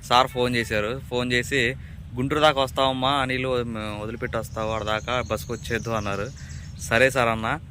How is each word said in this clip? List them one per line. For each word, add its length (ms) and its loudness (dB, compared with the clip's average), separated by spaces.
సార్ 220 6
ఫోన్ 280 0
చేశారు. 540 0
ఫోన్ 220 0
చేసి, 440 2
"గుంటూరు 260 0
దాకా 200 6
వస్తావమ్మా, 500 2
అనిల్ 340 0
వదిలిపెట్టి 920 -4
వస్తావు, 340 -4
వాడి 140 -2
దాకా 460 0
బస్సుకు 220 -4
వచ్చేద్దు" 360 -4
అన్నారు. 420 -2
సరే 280 4
సార్ 200 2
అన్న. 300 -2